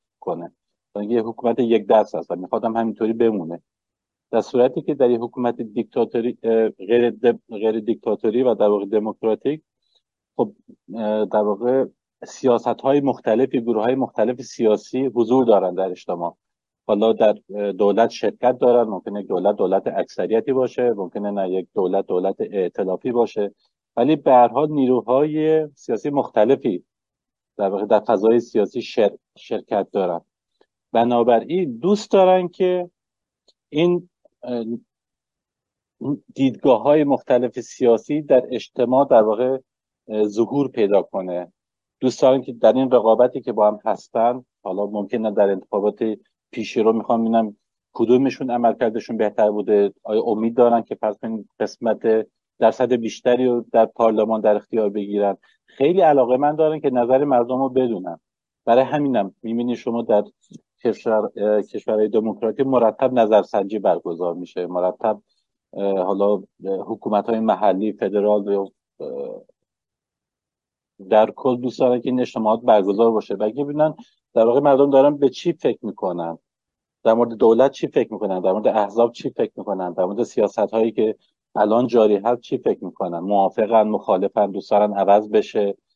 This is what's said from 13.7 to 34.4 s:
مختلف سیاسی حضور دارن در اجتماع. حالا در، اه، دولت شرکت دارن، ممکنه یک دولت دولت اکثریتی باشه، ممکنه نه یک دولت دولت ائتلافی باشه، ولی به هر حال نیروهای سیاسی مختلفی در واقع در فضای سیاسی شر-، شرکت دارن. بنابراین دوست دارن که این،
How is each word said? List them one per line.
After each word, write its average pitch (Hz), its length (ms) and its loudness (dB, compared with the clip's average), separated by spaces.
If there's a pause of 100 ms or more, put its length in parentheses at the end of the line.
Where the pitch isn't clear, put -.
مختلف 123 460 -4
سیاسی 117 640 -2
حضور 120 400 2
دارن 95 280 4
در 95 180 -4
اجتماع. 85 460 -8 (500)
حالا 110 260 2
در، 107 220 4 (200)
اه، 104 160 -4
دولت 101 380 2
شرکت 123 480 -2
دارن، 123 320 2
ممکنه 104 300 -8
یک 98 80 -12
دولت 90 280 0
دولت 95 320 0
اکثریتی 98 640 -2
باشه، 123 420 0
ممکنه 104 360 -8
نه 98 180 -4
یک 92 260 -4
دولت 95 320 -2
دولت 95 320 -2
ائتلافی 95 720 -4
باشه، 110 420 -2 (440)
ولی 131 180 2
به 143 160 0
هر 123 160 8
حال 139 240 -2
نیروهای 147 1040 0
سیاسی 120 340 -6
مختلفی 123 720 0 (760)
در 101 120 -2
واقع 101 160 -4
در 107 140 4
فضای 110 400 2
سیاسی 113 420 -4
شر-، 104 360 -2 (200)
شرکت 101 540 -6
دارن. 90 300 -2 (720)
بنابراین 120 840 0
دوست 196 340 -2
دارن 185 360 4
که 180 420 -4 (800)
این، 175 400 0 (340)